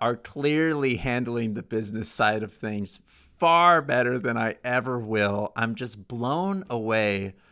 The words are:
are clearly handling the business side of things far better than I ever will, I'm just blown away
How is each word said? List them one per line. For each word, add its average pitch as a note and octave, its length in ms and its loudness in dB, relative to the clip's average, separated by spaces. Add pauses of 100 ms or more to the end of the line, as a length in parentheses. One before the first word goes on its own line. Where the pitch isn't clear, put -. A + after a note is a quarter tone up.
are A#2 140 0
clearly D3 840 0
handling A#2+ 560 -2
the A2 100 -6
business G#2+ 460 -6
side G#2+ 340 2
of G#2 100 -10
things G#2 460 -6 (380)
far E3+ 440 6
better B2+ 380 2
than A#2 180 -2
I A2+ 260 -2
ever B2 360 -2
will, G#2 560 0
I'm A2+ 200 -2
just G#2+ 320 -10
blown E3 640 -2
away G#2+ 640 0 (160)